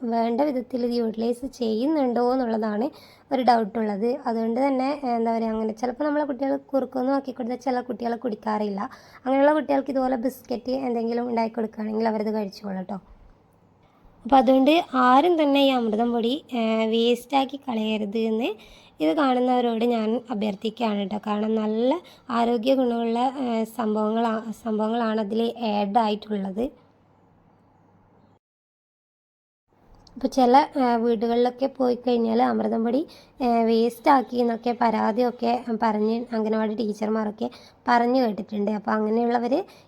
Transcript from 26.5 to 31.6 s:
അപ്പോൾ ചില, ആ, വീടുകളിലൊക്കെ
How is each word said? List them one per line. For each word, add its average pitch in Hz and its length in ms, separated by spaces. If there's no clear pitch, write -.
അപ്പോൾ 254 180
ചില, 269 400
ആ, 240 120
വീടുകളിലൊക്കെ 240 720